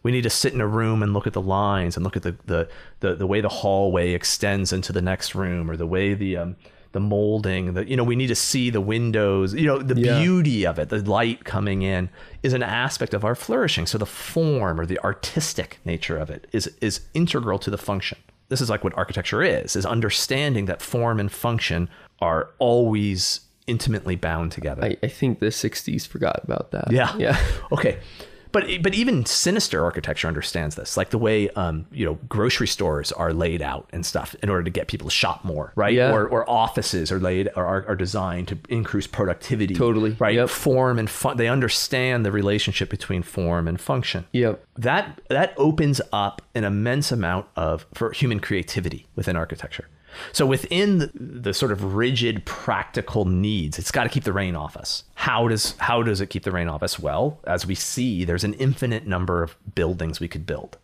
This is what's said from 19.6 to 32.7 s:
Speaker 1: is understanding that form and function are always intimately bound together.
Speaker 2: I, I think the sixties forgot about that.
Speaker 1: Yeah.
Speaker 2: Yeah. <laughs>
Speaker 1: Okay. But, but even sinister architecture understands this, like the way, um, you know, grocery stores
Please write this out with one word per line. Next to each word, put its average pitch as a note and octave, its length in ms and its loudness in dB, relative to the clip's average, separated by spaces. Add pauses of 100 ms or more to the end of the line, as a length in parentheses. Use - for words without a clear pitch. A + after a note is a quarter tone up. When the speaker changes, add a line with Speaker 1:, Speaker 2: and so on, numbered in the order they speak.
Speaker 1:
is F#2+ 100 0
understanding A2+ 800 0
that F2+ 160 -4
form A#2 380 0
and G2+ 120 -2
function F2+ 560 0 (320)
are E2 380 2
always A2 840 2 (280)
intimately A2 480 0
bound E2 360 -2
together. C#2+ 320 -4
Speaker 2:
I, G#2+ 180 0
I - 60 -2
think C3 300 0
the G#2 140 2
sixties - 520 -4
forgot - 380 -2
about - 300 -4
that. - 180 -4
Speaker 1:
Yeah. B2 260 2
Speaker 2:
Yeah. C3 220 2 (180)
<laughs> - 160 -6
Speaker 1:
Okay. C3+ 280 0 (500)
But, G3+ 160 2 (160)
but F#3+ 100 4
even G#3 320 2
sinister F3+ 580 2
architecture D#2 460 -2
understands D#2 460 -2
this, - 240 -4
like F#2+ 100 0
the - 80 0
way, A2 340 4
um, E2 400 -2
you B2 140 -2
know, D#2 140 -2 (100)
grocery A2+ 400 0
stores D2+ 420 0